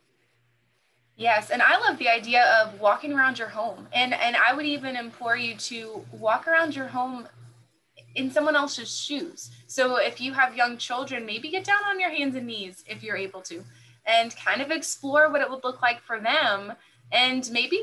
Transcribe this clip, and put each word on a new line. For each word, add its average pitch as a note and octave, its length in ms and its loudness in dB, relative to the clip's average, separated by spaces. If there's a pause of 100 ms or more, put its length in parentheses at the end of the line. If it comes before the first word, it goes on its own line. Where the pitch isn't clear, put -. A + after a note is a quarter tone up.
(1160)
Yes, G#3+ 320 2
and - 120 0
I C#4+ 180 8
love G#4 180 2
the A#3+ 120 2
idea A#3 360 4 (160)
of G#3 180 -4
walking G#3+ 320 2
around C4 280 2
your A3 100 -6
home. G#3+ 420 -6
And, B3 220 0
and A#3+ 220 0
I A#3+ 180 4
would D4+ 120 -4
even C4+ 300 -4
implore A#3 400 -4
you A#3 200 -4
to A3 560 -10
walk A3 360 -2
around E4 280 2
your C4+ 120 -6
home B3 400 -6 (880)
in C4 140 -2
someone D4+ 260 2
else's C#4+ 400 -2
shoes. - 540 -8 (180)
So B3+ 300 0
if A#3+ 240 0
you C4 120 -6
have B3+ 220 2
young A#3+ 220 0
children, B3 480 -6
maybe A3+ 240 -8
get F#4 140 -4
down G4+ 240 2
on G4 120 0
your F4 120 0
hands C#4 240 -2
and B3 100 -8
knees G3+ 420 -10
if G#3+ 140 -12
you're G#3+ 160 -6
able F#3+ 240 -8
to, F3 220 -14 (420)
and A3+ 300 4
kind G#3 260 -2
of C#4+ 80 -4
explore D4 600 2
what C#4 100 2
it C#4 80 0
would C4 140 -8
look B3+ 180 -6
like A#3+ 200 2
for A3+ 180 -6
them, A3+ 540 0 (380)
and B3+ 400 2
maybe B3+ 320 0